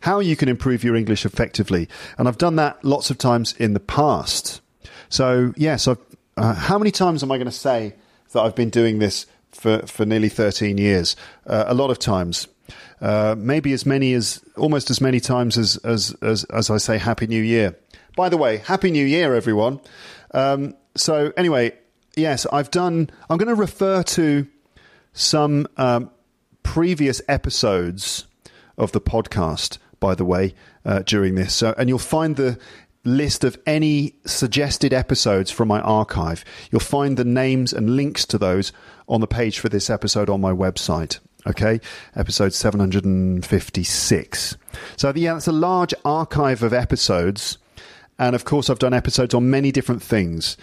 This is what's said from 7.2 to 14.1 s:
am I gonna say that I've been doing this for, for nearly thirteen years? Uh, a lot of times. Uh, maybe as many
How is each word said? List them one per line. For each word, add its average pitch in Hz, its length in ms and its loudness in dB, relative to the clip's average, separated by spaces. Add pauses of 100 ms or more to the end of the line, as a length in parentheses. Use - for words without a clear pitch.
am 135 100 -2
I 131 40 2
gonna 123 140 -4
say 117 440 -2 (380)
that 120 80 2
I've 110 140 2
been 117 160 0
doing 113 300 2
this 101 260 0 (260)
for, 110 340 0
for - 200 -2
nearly 107 240 2
thirteen 104 480 0
years? 98 360 2 (320)
Uh, - 200 0
a 123 80 0
lot 131 160 2
of 120 80 -2
times. 90 500 -2 (540)
Uh, 107 340 2
maybe 139 380 0
as 127 100 -4
many 135 300 2